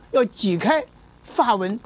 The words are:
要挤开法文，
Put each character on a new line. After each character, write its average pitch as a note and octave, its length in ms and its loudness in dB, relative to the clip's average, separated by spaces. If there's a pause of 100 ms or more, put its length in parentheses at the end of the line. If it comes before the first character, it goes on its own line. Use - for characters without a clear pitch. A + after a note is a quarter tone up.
(120)
要 B3+ 140 4
挤 F#3+ 320 -2
开 C#4 260 0 (400)
法 A3+ 320 0
文， F#3+ 300 -4